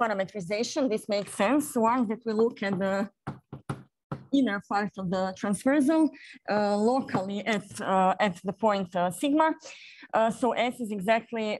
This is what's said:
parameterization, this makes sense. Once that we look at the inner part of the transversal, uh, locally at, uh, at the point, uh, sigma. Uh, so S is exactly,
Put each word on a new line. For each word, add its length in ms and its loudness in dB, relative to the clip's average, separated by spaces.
parameterization, 880 -2
this 200 -4
makes 240 -2
sense. 420 2
Once 340 2
that 160 -4
we 80 -2
look 300 2
at 140 -2
the 320 -2
inner 340 0
part 300 -2
of 120 -6
the 280 0
transversal, 720 2
uh, 260 2
locally 720 0
at, 340 -4
uh, 400 4
at 240 2
the 80 -4
point, 440 0
uh, 140 2
sigma. 440 2
Uh, 160 4
so 220 0
S 280 -2
is 120 -8
exactly, 680 -2